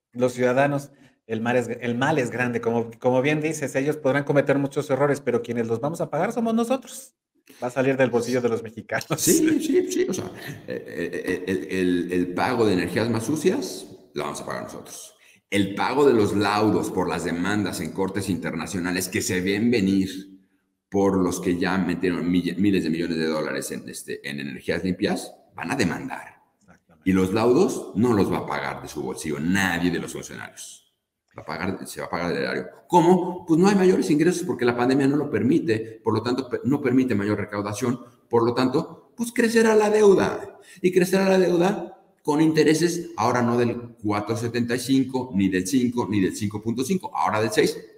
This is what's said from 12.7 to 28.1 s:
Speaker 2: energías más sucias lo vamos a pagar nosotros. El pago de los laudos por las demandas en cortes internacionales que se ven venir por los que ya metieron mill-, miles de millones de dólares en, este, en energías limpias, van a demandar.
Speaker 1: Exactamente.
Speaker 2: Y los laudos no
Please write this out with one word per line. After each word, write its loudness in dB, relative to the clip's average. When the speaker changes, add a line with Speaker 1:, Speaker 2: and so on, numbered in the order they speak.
Speaker 2:
energías -2
más -2
sucias -2
lo -6
vamos -8
a -14
pagar -8
nosotros. -16
El 0
pago 2
de 8
los 4
laudos 2
por -2
las -4
demandas -2
en -6
cortes -2
internacionales -4
que -2
se -2
ven 0
venir 0
por 2
los 2
que 0
ya 0
metieron 0
mill-, 0
miles 2
de -2
millones -2
de 0
dólares -4
en, -10
este, -12
en -6
energías -4
limpias, -2
van -8
a -2
demandar. -4
Speaker 1:
Exactamente. -10
Speaker 2:
Y 4
los 2
laudos 2
no 4